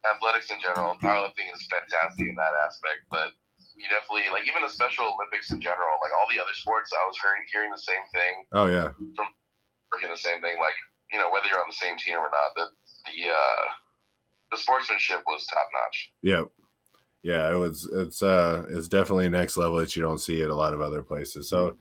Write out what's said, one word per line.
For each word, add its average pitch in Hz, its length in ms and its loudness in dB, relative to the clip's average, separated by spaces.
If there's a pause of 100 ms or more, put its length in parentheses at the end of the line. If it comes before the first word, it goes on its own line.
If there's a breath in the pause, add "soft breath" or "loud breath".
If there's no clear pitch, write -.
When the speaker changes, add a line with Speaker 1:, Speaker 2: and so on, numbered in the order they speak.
Speaker 1:
athletics 110 460 2
in 98 100 -6
general, 90 380 -2
powerlifting 101 560 0
is - 120 -16
fantastic 85 600 -2
in - 80 -8
that 80 180 0
aspect. 76 560 -2
But 80 220 -4 (440)
you 104 120 -12
definitely, 104 420 0
like, 104 180 -2
even 156 140 -2
the 139 60 -2
Special 123 460 0
Olympics 104 360 -6
in 92 100 -4
general, 87 400 0
like, 78 120 -2
all 95 180 4
the 95 100 0
other 98 140 -4
sports, 110 380 -2
I 90 140 2
was 95 140 -6
hearing, 98 320 0
hearing 107 180 -2
the 98 80 -10
same 95 340 -2
thing. 92 400 0
Speaker 2:
Oh, 101 140 6
yeah. 85 260 2 (240)
Speaker 1:
From 104 120 -4 (640)
freaking 90 180 -6
the 85 60 -8
same 85 240 -2
thing, 85 180 -2
like, 80 160 2 (380)
you 104 60 -2
know, 90 120 4
whether 101 180 2
you're 95 120 2
on 85 80 -2
the 82 60 -12
same 87 240 -4
team 87 200 -4
or 76 120 -2
not, 73 260 2
that 85 120 -2 (380)
the, 82 240 -4
uh, 67 340 4 (840)
the 113 60 -4
sportsmanship 110 680 2
was 78 200 -4
top 80 260 0
notch. - 400 -4 (100)
Speaker 2:
Yep. 87 280 2 (720)
Yeah, 82 280 2
it 87 60 2
was, 82 300 0
it's, 92 360 -2
uh, 85 460 6
it's 85 200 -4
definitely 95 420 4
next 87 260 2
level 85 220 2
that 82 180 0
you 82 60 0
don't 80 160 0
see 80 240 0
at 78 80 0
a 76 40 0
lot 76 200 2
of 73 80 -4
other 73 200 -4
places. 73 460 -8
So 90 320 2